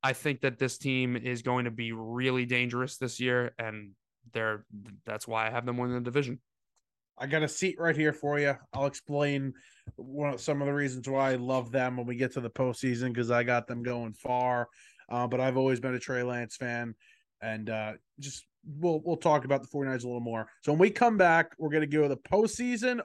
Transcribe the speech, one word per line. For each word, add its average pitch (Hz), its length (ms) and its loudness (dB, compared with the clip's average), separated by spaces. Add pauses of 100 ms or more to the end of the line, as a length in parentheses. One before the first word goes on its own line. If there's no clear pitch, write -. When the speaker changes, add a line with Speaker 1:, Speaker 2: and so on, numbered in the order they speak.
Speaker 1:
I 131 100 2
think 139 300 -2
that 127 160 0
this 131 180 0
team 127 400 0
is 123 240 -4
going 123 240 0
to 120 60 -4
be 113 220 -6
really 123 520 -2
dangerous 123 540 -2
this 123 200 -6
year, 123 400 0
and 107 340 -10 (420)
they're, 110 320 -2 (400)
that's 110 200 -8
why 113 200 -2
I 110 40 -4
have 117 140 -2
them 123 140 -2
winning 123 160 -2
the 123 80 -4
division. 123 380 -2 (760)
Speaker 2:
I 131 100 -8
got 156 160 0
a 151 60 2
seat - 300 -2
right 165 180 2
here 151 160 4
for 147 260 -2
you. 143 160 2 (200)
I'll 139 100 -2
explain 143 720 -2 (420)
one, 135 400 -4
some 143 240 -2
of 139 60 0
the 143 80 2
reasons 131 340 -2
why 135 240 4
I 127 40 2
love 123 360 -2
them 127 240 2
when 123 100 -4
we 123 100 -4
get 127 180 0
to 131 80 -4
the 117 80 -4
postseason, 127 640 0
'cause 120 160 0
I 120 140 4
got 120 220 2
them 120 160 -6
going 120 300 -4
far. 123 560 0 (400)
Uh, 123 180 0
but 123 140 0
I've 127 160 2
always 131 240 4
been 127 140 -4
a 123 40 -2
Trey 123 240 -4
Lance 120 340 -4
fan, 120 380 -6 (460)
and, 110 300 -6
uh, 107 220 -4 (280)
just 139 240 -12 (220)
we'll, 156 400 0
we'll 170 100 0
talk 151 300 4
about 139 160 2
the 135 60 -16
forty-niners 131 360 -4
a - 20 -6
little 123 140 -6
more. 113 300 -6 (140)
So 147 80 2
when 156 80 4
we 190 100 8
come 226 260 4
back, 165 400 6
we're 156 140 -4
gonna 151 160 2
go 151 160 4
to 143 60 4
the 135 100 0
postseason 233 880 0